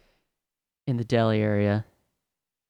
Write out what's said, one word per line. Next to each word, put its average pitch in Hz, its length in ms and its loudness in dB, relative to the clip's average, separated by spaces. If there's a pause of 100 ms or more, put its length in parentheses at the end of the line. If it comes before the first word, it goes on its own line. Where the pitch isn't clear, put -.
(880)
in 127 100 -2
the 117 80 -4
deli 113 360 2
area 104 460 0 (840)